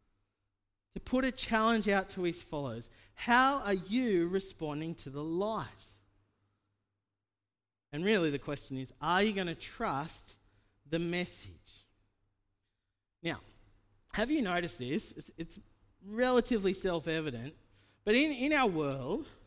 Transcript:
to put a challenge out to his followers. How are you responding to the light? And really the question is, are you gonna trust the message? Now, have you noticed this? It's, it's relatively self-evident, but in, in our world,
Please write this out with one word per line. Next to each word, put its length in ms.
to 60
put 240
a 80
challenge 560
out 220
to 120
his 200
followers. 480
How 440
are 160
you 540
responding 680
to 140
the 120
light? 440
And 120
really 260
the 80
question 400
is, 120
are 200
you 100
gonna 220
trust 840
the 100
message? 840
Now, 180
have 160
you 100
noticed 380
this? 340
It's, 240
it's 240
relatively 640
self-evident, 840
but 100
in, 180
in 220
our 120
world, 600